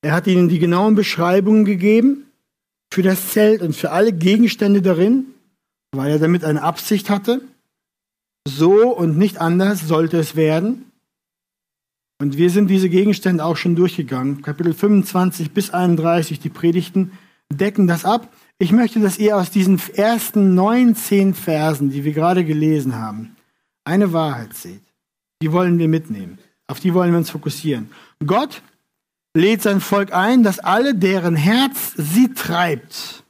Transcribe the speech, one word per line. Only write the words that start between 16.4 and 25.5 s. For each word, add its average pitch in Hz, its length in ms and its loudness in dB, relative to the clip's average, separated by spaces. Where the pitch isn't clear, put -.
die 160 100 -8
Predigten 175 640 -2
decken 196 360 0
das 170 180 -2
ab. 226 260 -2
Ich 175 140 0
möchte, 226 260 2
dass 202 200 0
ihr 208 180 2
aus 180 160 -2
diesen 190 280 2
ersten 208 640 2
neunzehn 208 760 2
Versen, 151 580 -2
die 139 120 -8
wir 151 100 -4
gerade 175 320 0
gelesen 151 520 -2
haben, 110 400 -12
eine 185 280 0
Wahrheit 143 420 -4
seht. 180 280 -18
Die 156 120 -4